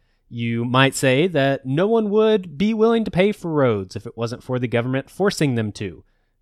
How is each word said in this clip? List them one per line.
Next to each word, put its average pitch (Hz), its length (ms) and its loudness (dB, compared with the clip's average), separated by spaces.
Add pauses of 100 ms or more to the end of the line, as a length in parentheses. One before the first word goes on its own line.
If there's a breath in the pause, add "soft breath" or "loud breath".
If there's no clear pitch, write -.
(280)
You 117 360 -4
might 131 300 4
say 139 340 2
that 139 380 0
no 147 200 0
one 220 220 0
would 208 480 0
be 208 160 2
willing 226 320 2
to 196 60 -8
pay 196 220 2
for 175 200 -8
roads 113 440 0
if 101 100 -12
it - 100 -16
wasn't 117 260 -6
for 127 160 -4
the 123 100 -4
government 123 420 -2
forcing 165 460 0
them 107 160 -2
to. 95 320 -10 (380)